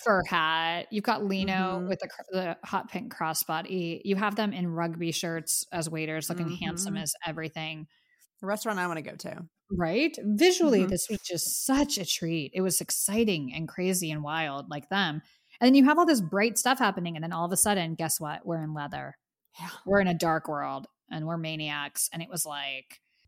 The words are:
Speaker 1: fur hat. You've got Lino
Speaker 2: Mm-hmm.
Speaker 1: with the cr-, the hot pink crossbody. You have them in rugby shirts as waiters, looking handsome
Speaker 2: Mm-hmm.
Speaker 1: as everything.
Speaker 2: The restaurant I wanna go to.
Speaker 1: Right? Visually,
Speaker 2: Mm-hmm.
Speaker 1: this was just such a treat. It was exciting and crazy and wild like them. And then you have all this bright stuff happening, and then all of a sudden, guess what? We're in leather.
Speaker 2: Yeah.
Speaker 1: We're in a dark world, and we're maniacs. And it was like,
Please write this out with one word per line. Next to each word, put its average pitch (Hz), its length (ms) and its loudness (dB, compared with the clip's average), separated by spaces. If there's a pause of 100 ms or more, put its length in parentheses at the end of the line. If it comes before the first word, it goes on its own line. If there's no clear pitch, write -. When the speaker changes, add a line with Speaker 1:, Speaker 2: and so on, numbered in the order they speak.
Speaker 1:
fur 196 240 4
hat. 165 640 2
You've 208 140 -4
got 214 200 0
Lino 190 540 0
Speaker 2:
Mm-hmm. 180 100 -4
Speaker 1:
with 190 120 -2
the 185 80 -6
cr-, - 140 -16 (100)
the 185 320 -2
hot - 260 -4
pink - 240 -8
crossbody. 165 880 -4
You 196 120 0
have 208 180 0
them 214 180 0
in 180 160 -2
rugby 165 440 -2
shirts 165 600 -4
as 165 160 -2
waiters, 156 400 -4
looking 170 220 -4
handsome 175 440 -4
Speaker 2:
Mm-hmm. 160 100 -4
Speaker 1:
as 156 100 -2 (100)
everything. 156 600 -8 (540)
Speaker 2:
The 185 80 -10
restaurant 208 320 -2
I 180 80 0
wanna 160 140 -4
go - 140 -12
to. - 280 -10 (260)
Speaker 1:
Right? 196 500 2
Visually, 277 600 6
Speaker 2:
Mm-hmm. 190 100 4
Speaker 1:
this 180 180 0
was 208 120 -4
just - 440 -4
such 285 340 2
a 185 60 -6
treat. 165 500 -2
It 185 60 0
was 185 200 2
exciting 196 720 0
and 156 140 -6
crazy 180 420 0
and 151 140 -4
wild 143 440 -4
like 147 200 -8
them. 175 340 0 (380)
And 240 80 6
then 262 60 10
you 277 100 12
have 302 140 8
all 349 80 6
this 294 140 6
bright 196 380 2
stuff 254 200 2
happening, 190 380 0
and 151 60 -6
then 165 100 -4
all 170 140 0
of 175 60 -4
a 185 40 0
sudden, 175 380 2
guess 160 260 -2
what? 156 260 -6
We're 165 160 -2
in 156 120 -6
leather. 143 420 -8 (440)
Speaker 2:
Yeah. 175 80 -10 (180)
Speaker 1:
We're 202 140 6
in 190 80 4
a 175 60 4
dark 160 340 2
world, 139 380 -4 (240)
and 160 160 -6
we're 165 120 -4
maniacs. 156 760 -4
And 170 80 -10
it 165 80 -10
was 170 160 -6
like, 143 560 -10 (280)